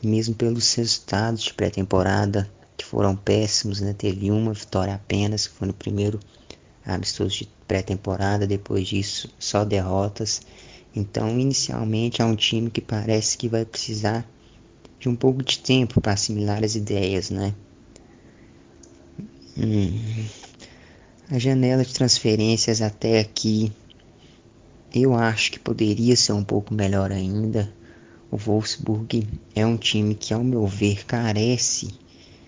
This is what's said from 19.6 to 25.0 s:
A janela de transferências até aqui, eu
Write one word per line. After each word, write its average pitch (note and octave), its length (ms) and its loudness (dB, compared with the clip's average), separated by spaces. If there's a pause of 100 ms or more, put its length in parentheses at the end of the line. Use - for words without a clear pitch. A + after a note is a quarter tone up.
A C3 80 0
janela B2+ 460 4
de B2+ 80 -6
transferências A2 880 2
até A2 380 2
aqui, G#2+ 540 0 (1200)
eu B2+ 200 4